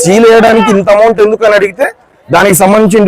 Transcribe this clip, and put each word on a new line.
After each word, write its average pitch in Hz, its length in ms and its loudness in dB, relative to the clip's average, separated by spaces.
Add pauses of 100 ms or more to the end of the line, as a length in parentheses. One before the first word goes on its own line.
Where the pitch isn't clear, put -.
సీల్ 208 280 0
వేయడానికి 226 440 2
ఇంత 196 220 -2
అమౌంట్ 220 280 0
ఎందుకు 214 220 -2
అని 208 120 0
అడిగితే, 202 280 -4 (480)
దానికి 185 280 0
సంబంధించిన 214 460 0